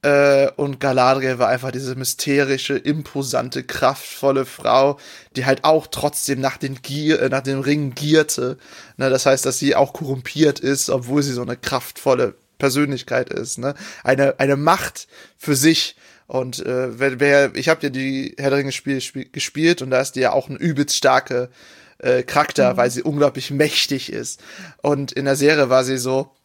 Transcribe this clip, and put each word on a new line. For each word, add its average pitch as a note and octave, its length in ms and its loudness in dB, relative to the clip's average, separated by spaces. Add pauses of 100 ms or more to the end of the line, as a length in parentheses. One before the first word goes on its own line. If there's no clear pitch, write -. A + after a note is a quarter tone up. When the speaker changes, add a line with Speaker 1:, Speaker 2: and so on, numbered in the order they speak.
Speaker 1:
Äh, C#3 540 4
und C#3+ 240 -4
Galadriel C3 580 2
war A#2+ 100 2
einfach B2+ 240 -2
diese C3 220 -6
mysterische, C3+ 840 0
imposante, C3+ 840 -4
kraftvolle C3+ 800 0
Frau, C3+ 520 2 (380)
die B2+ 80 -4
halt C3+ 200 0
auch D#3 240 4
trotzdem - 520 -4
nach C3 160 -2
den C3+ 240 -8
Gier-, D3+ 400 0
äh, C3 80 2
nach C3 140 -2
dem C3+ 180 -4
Ring C#3+ 340 -2
gierte. D3+ 600 2 (400)
Ne, C3 140 0
das C3 160 2
heißt, C3+ 180 4
dass C3 140 -2
sie C3+ 180 2
auch C3+ 160 2
korrumpiert C#3 680 0
ist, C3+ 280 -2
obwohl C3 340 0
sie C#3 120 -2
so A#2+ 80 -6
eine A#2+ 140 -8
kraftvolle B2+ 800 -2 (240)
Persönlichkeit C3 720 -2
ist, - 280 -8
ne? C#3 160 -6 (300)
Eine, C3+ 340 2
eine C#3 180 2
Macht E3 500 0 (320)
für D3 180 -2
sich. D#3 400 2 (300)
Und, B2+ 380 -6
äh, B2+ 340 -4
wer, B2+ 220 0
wer, C#3+ 360 4
ich C3 120 -2
hab D#3+ 140 2
ja D3 80 -2
die C3+ 480 -6
Herr C#3 120 0
der C#3+ 100 2
Ringe C3+ 120 -4
Spiel, C3+ 300 -6
Spiel - 280 -12
gespielt D#3+ 520 -2
und C3 80 -8
da B2+ 100 2
ist C3+ 120 -4
die C3 80 -6
ja B2 120 2
auch - 160 -2
eine C3+ 100 -12
übelst D3 380 0
starke, B2+ 540 0 (480)
äh, B2+ 240 0
Charakter, C3+ 540 2
Speaker 2:
Mhm. - 20 0
Speaker 1:
weil B2 120 2
sie B2 120 -6
unglaublich C#3+ 480 0
mächtig C#3 640 -2
ist. A2+ 280 -10 (420)
Und C#3 300 -2
in C#3 140 -6
der C#3 100 0
Serie D3 340 4
war C3 140 6
sie C3 140 -2
so C3 320 -2 (140)